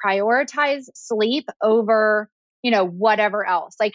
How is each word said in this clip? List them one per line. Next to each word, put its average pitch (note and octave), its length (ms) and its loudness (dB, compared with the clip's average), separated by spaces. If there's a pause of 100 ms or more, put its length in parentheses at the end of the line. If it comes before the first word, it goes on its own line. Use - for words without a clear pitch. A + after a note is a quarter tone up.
prioritize C4 840 0 (100)
sleep A3+ 500 -2 (180)
over, G#3+ 680 2 (320)
you B3 100 -2
know, G3 120 2
whatever G3+ 600 0
else. F3+ 320 -4
Like, G#3+ 160 -2